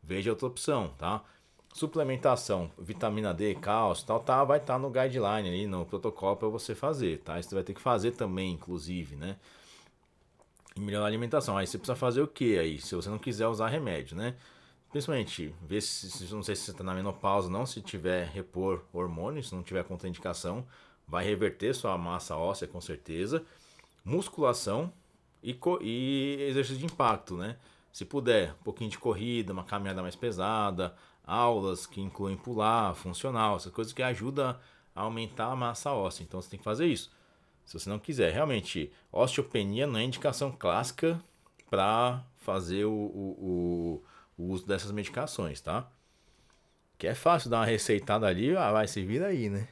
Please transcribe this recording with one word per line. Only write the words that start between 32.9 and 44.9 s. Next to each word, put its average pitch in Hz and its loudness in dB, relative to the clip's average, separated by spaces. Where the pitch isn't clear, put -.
funcional, 107 0
essas 90 -8
coisas 113 -4
que 131 -4
ajudam 127 0
a - -6
aumentar 113 -2
a 131 -2
massa 123 -2
óssea. 95 -2
Então 90 -8
você - -12
tem 101 -12
que - -18
fazer 117 0
isso. 135 0
Se - -12
você - -6
não 107 -2
quiser, 107 2
realmente, 101 0
osteopenia 120 2
não 123 0
é 107 2
indicação 131 0
clássica 127 2
pra 117 4
fazer 95 0
o, 107 4
o, 90 -2
o, 85 -6
o 90 -2
uso 90 -4
dessas 98 -2